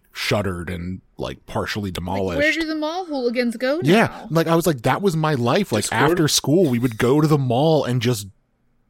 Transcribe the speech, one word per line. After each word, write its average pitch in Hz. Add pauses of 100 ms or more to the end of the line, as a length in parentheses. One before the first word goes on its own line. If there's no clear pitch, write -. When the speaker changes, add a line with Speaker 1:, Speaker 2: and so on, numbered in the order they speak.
(120)
Speaker 1:
shuttered 95
and, 90 (160)
like, 65
partially 101
Speaker 2:
Like, 87
Speaker 1:
demolished. 90
Speaker 2:
where 302
do 320
the 311
mall 320
hooligans 247
go 262
Speaker 1:
Yeah, 180
Speaker 2:
now? -
Speaker 1:
like, 156
I 165
was 165
like, 143
that 131
was 190
my 156
life. 131
Like, 107
Speaker 3:
Discord? 131
Speaker 1:
after 170
school, 151
we 120
would 117
go 135
to 156
the 151
mall 139
and 123
just 107 (640)